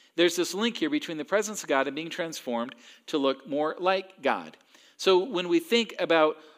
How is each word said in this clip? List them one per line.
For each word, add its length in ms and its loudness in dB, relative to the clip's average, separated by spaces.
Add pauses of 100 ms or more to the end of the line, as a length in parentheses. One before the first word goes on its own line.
(160)
There's 200 4
this 180 -2
link 240 -2
here 140 -2
between 260 -4
the 80 -8
presence 380 -2
of 60 -6
God 180 2
and 80 -6
being 160 -10
transformed 640 -8 (320)
to 100 -2
look 320 0
more 300 -2
like 420 -2
God. 360 -2 (400)
So 260 4
when 260 -4
we 100 4
think 380 0
about 400 4 (200)